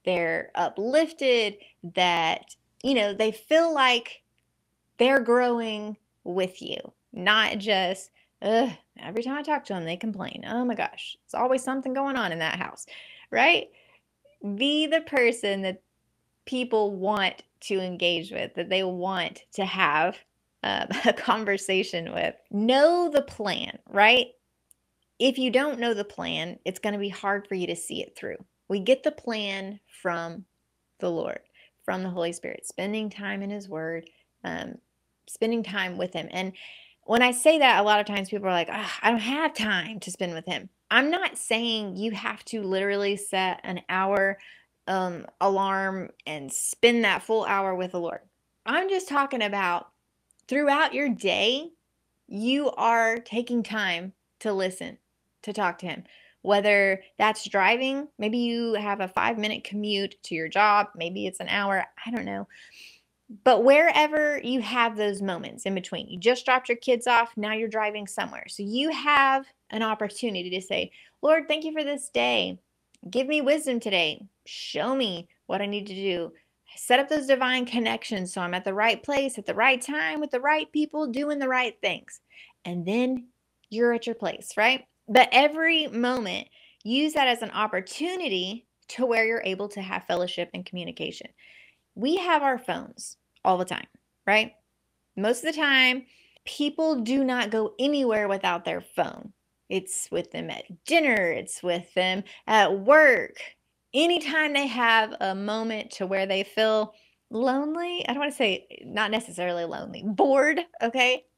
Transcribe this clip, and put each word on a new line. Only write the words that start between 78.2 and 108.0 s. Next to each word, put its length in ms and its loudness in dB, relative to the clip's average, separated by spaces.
so 80 -6
I'm 140 -2
at 100 -4
the 80 -2
right 300 2
place 340 -2
at 80 -10
the 100 -4
right 280 4
time 380 -4
with 100 -4
the 100 0
right 320 0
people 340 -2
doing 320 -2
the 100 -2
right 340 0
things. 380 -4
And 220 -6
then 420 0
you're 240 2
at 140 -2
your 80 -4
place, 420 -6
right? 300 2
But 260 8
every 560 4
moment, 600 -2
use 300 0
that 140 4
as 140 2
an 80 -6
opportunity 1160 -4
to 180 -2
where 200 4
you're 180 0
able 240 -4
to 140 -10
have 240 -6
fellowship 460 -2
and 120 -10
communication. 640 -10
We 220 0
have 260 2
our 160 2
phones 580 -8
all 120 4
the 80 0
time, 220 -8
right? 260 4
Most 280 0
of 80 -2
the 80 -4
time, 440 4
people 560 0
do 240 0
not 260 0
go 280 0
anywhere 500 2
without 360 -2
their 180 -4
phone. 500 -4
It's 400 -4
with 200 -4
them 200 -8
at 140 -12
dinner, 460 4
it's 320 -6
with 320 -4
them 300 0
at 340 4
work. 580 6
Anytime 580 2
they 140 2
have 540 4
a 140 0
moment 580 -4
to 140 -6
where 200 0
they 160 0
feel 520 2
lonely, 760 -2